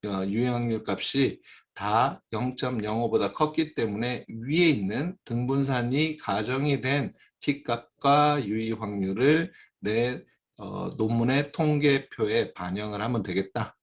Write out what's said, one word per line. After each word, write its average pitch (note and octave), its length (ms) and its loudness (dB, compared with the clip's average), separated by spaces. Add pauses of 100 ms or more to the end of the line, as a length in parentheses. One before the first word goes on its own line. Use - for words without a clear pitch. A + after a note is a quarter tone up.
어, G2 220 -4
유의 A#2 220 0
확률 A#2 380 -2
값이 G#2+ 540 -2 (320)
다 A#2 480 0 (100)
영점영오보다 A2+ 1000 0
컸기 D#3 400 0
때문에 A2+ 560 -4
위에 C#3+ 400 2
있는 B2 560 -2
등분산이 C3+ 920 0
가정이 B2+ 640 0
된 C3 320 0 (300)
T값과 C#3+ 1040 2
유의 A2 280 -2
확률을 G#2+ 800 2 (280)
내, A#2 420 0 (360)
어, G2 380 -8
논문의 A#2 560 2
통계표에 C#3 1000 2
반영을 G2+ 480 -4
하면 A2+ 220 -2
되겠다. G2 600 -4